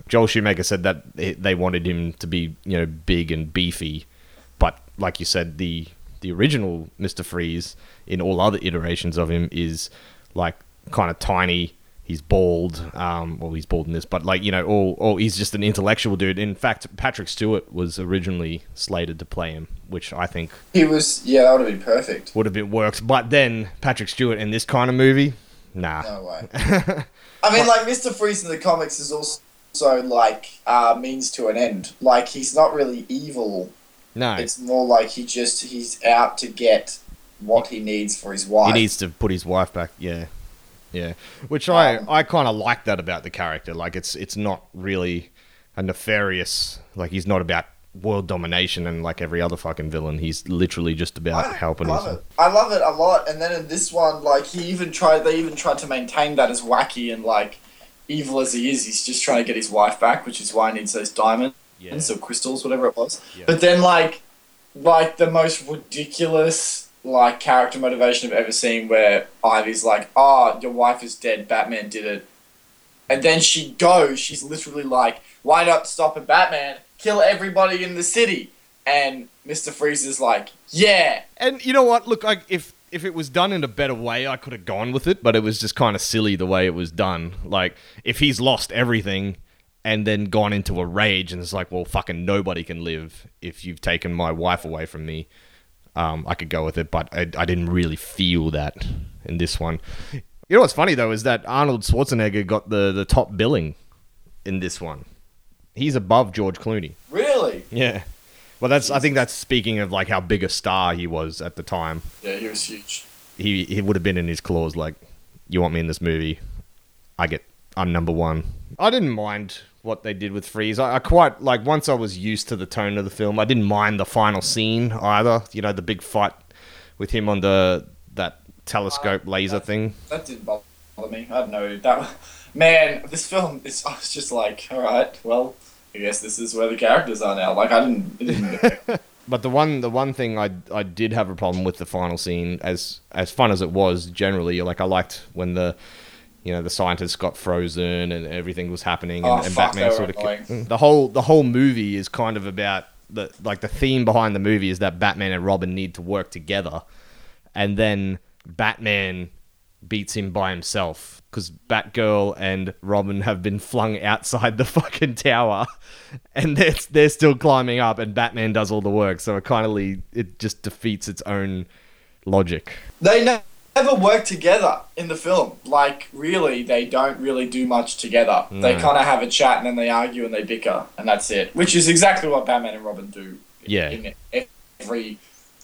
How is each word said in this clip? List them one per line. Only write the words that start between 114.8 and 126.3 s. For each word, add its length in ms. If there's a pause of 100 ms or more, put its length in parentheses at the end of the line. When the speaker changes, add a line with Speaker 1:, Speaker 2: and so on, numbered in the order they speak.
Speaker 1:
"You 140
want 120
me 60
in 60
this 140
movie? 400 (800)
I 80
get, 160 (340)
I'm 160
number 200
one." 320 (340)
I 120
didn't 200
mind 500 (220)
what 200
they 100
did 200
with 140
Freeze. 320
I, 180
I 20
quite, 420
like, 240
once 240
I 60
was 240
used 300
to 80
the 100
tone 320
of 60
the 60
film, 280
I 80
didn't 180
mind 340
the 60
final 380
scene 500
either. 500 (100)
You 100
know, 100
the 80
big 220
fight 300 (640)